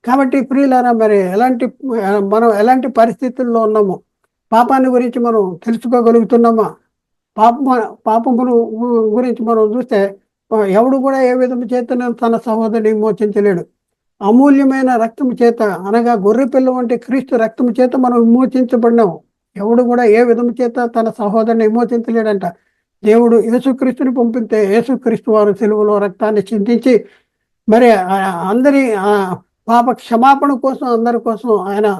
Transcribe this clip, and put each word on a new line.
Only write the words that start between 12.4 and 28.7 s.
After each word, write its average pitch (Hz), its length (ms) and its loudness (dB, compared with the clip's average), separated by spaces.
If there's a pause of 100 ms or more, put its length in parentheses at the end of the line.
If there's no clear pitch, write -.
సహోదరుని 220 460 -2
విమోచించలేడు. 208 720 -2 (580)
అమూల్యమైన 269 680 2
రక్తము 233 420 -2 (100)
చేత, 233 200 2
అనగా 208 500 -2
గొర్రెపిల్ల 240 580 0
వంటి 247 260 -4
క్రీస్తు 254 400 -4
రక్తము 226 440 -2
చేత 254 160 0
మనం 247 240 0
విమోచించబడినాం. 233 1000 2 (380)
ఎవడు 226 260 0
కూడా 240 220 0
ఏ 220 180 4
విధము 240 280 0 (100)
చేత 233 140 -2 (100)
తన 233 340 -4
సహోదరుని 220 480 0
విమోచించలేడంట. 226 800 -2 (580)
దేవుడు 233 320 4
యేసుక్రీస్తుని 254 760 0
పంపితే, 226 600 -2
యేసుక్రీస్తు 233 560 -2
వారు 208 220 2
సిలువలో 208 460 0
రక్తాన్ని 208 420 -2
చిందించి, 226 640 0 (640)
మరి 240 220 6
ఆ, 190 240 0 (340)
అందరి, 262 460 2